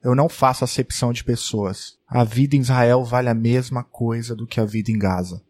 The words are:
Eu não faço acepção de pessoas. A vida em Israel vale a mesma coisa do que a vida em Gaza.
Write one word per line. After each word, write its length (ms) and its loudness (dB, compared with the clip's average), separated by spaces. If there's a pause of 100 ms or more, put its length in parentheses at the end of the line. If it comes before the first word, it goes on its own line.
Eu 100 2
não 140 4
faço 380 0
acepção 480 -2
de 100 -8
pessoas. 800 -4
A 200 2
vida 320 2
em 20 6
Israel 460 4
vale 240 0
a 40 2
mesma 480 0
coisa 540 -6
do 100 -10
que 140 -6
a 60 2
vida 260 -4
em 80 0
Gaza. 500 -2